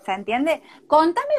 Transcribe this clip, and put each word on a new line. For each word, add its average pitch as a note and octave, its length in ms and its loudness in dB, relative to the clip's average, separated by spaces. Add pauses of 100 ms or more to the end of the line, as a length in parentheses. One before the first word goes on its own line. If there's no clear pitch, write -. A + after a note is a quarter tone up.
¿Se G3+ 80 -8
entiende? A#3+ 520 -4 (240)
Contame F4 520 2